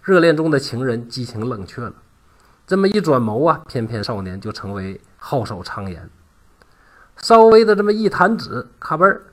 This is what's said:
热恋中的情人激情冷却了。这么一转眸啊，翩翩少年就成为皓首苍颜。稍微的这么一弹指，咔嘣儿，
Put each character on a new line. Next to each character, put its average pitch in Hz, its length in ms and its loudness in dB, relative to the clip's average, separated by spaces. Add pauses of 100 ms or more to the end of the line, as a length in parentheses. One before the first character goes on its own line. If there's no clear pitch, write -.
热 190 180 4
恋 165 160 4
中 160 140 -2
的 143 80 2
情 127 260 -6
人 117 240 -4
激 127 160 -10
情 110 240 -8
冷 104 180 -8
却 - 160 -16
了。 113 120 -12 (720)
这 190 120 -2
么 196 100 2
一 208 140 0
转 135 200 2
眸 117 280 -2
啊， 156 180 -2
翩 113 180 -6
翩 110 180 -8
少 104 180 -8
年 92 180 -10
就 107 100 -12
成 101 220 -12
为 95 300 -10 (180)
皓 135 240 -6
首 101 180 -10
苍 95 300 -12
颜。 87 180 -16 (1080)
稍 226 280 6
微 226 200 8
的 208 100 2
这 202 80 -2
么 208 80 0
一 214 160 0
弹 190 300 0
指， - 280 -10 (140)
咔 - 160 -6
嘣 165 80 2
儿， 196 300 2